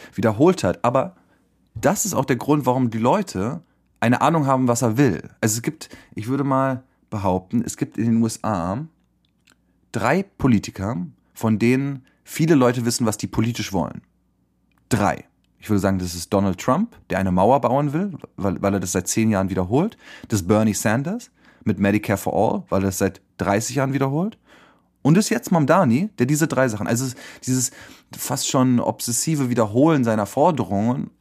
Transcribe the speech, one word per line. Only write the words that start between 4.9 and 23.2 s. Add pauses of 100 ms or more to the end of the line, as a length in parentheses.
will. (100)
Also
es
gibt, (260)
ich
würde
mal (260)
behaupten,
es
gibt
in
den
U
S
A (1080)
drei (120)
Politiker, (340)
von
denen (180)
viele
Leute
wissen,
was
die
politisch
wollen. (880)
Drei. (340)
Ich
würde
sagen,
das
ist
Donald
Trump, (120)
der
eine
Mauer
bauen
will, (240)
weil,
weil
er
das
seit
zehn
Jahren
wiederholt. (320)
Das
ist
Bernie
Sanders (320)
mit
Medicare
for
All,
weil
er
das
seit (160)